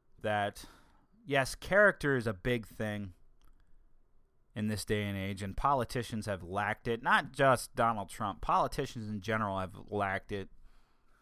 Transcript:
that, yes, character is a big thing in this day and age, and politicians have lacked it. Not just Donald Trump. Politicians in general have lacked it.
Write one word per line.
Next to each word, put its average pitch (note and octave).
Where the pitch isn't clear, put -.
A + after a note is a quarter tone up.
that, G#2
yes, C#3
character F#3
is A#2
a A2
big A#2+
thing G#2
in G#2+
this G#2+
day G#2
and G2+
age, G2
and G2
politicians A#2+
have G2
lacked G2+
it. A#2
Not D#3+
just C3+
Donald A2+
Trump. G#2
Politicians C#3
in G#2
general A2
have F#2
lacked G2
it. G2